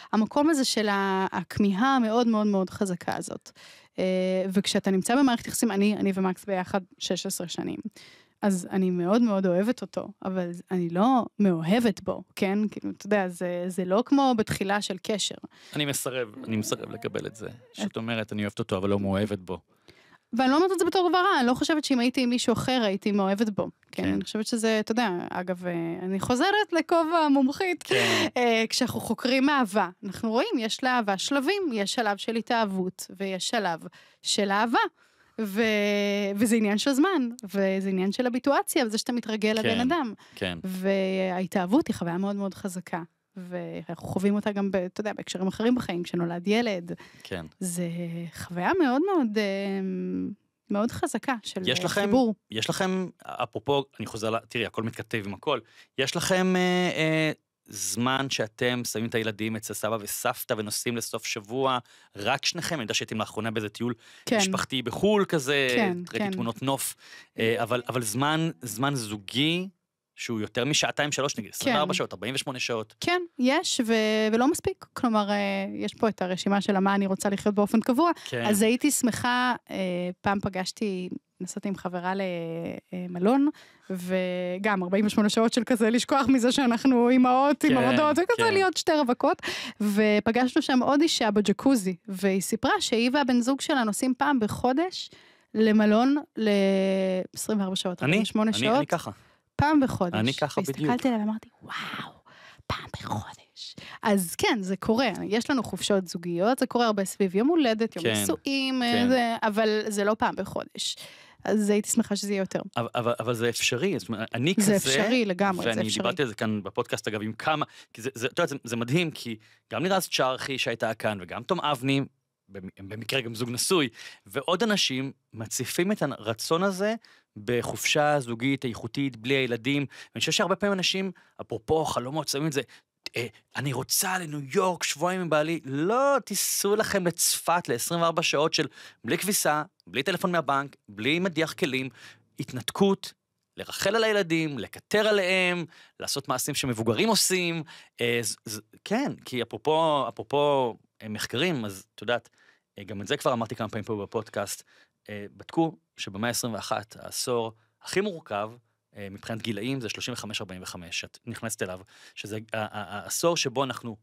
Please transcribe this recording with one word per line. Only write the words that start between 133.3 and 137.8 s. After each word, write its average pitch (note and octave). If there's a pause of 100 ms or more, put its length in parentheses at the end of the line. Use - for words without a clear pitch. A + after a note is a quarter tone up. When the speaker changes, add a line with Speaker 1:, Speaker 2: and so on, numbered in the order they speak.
Speaker 2:
"אני C3+
רוצה F#3
לניו D#3 (160)
יורק, F#3
שבועיים F3+
עם F3
בעלי." D#3
לא, G#3+
תיסעו -
לכם G3
לצפת -
לעשרים D#3+